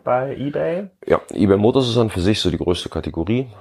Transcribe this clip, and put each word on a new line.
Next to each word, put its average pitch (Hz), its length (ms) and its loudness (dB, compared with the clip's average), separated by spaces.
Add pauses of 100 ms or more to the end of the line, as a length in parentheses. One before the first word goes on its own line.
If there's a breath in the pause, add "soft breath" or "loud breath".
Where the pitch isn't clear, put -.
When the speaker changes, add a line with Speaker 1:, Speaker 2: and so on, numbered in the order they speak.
Speaker 1:
bei 131 340 0
eBay? 160 540 -4 (160)
Speaker 2:
Ja, - 140 0 (100)
eBay 95 260 4
Motors 123 300 4
ist 113 100 -2
dann 110 140 2
für 95 80 -4
sich 101 200 2
so 90 120 0
die 78 80 -2
größte - 300 -2
Kategorie 82 580 -4 (140)